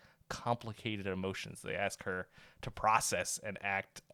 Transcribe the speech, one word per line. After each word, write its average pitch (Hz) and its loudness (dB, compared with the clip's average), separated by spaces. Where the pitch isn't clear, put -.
complicated 110 -2
emotions 92 -2
they 98 -2
ask 98 0
her 92 -4
to - -6
process - 4
and 101 -6
act 98 -2